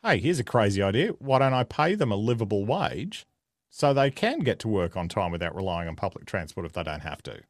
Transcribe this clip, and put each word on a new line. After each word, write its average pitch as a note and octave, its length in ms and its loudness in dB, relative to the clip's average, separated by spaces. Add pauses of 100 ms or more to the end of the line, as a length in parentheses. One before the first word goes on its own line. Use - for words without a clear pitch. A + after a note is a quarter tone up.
Hey, F3+ 160 4
here's C#3+ 200 0
a A#2 40 -2
crazy G2+ 380 2
idea. A2 280 2 (100)
Why C3 200 2
don't C3+ 140 4
I B2+ 100 2
pay D#3+ 320 0
them C#3+ 160 0
a G2 40 0
livable G#2+ 500 0
wage D#3+ 600 -4 (440)
so C#3+ 240 2
they C#3 180 4
can B3+ 280 -2
get - 200 0
to - 80 -4
work F#2+ 280 0
on F2 140 -4
time F2+ 220 -2
without E2+ 240 -4
relying F2 320 -2
on E2 80 -6
public - 300 -6
transport E2+ 400 -6
if E2 80 -10
they F2 100 -4
don't D2+ 180 -6
have D2+ 220 -10
to? B1 260 -14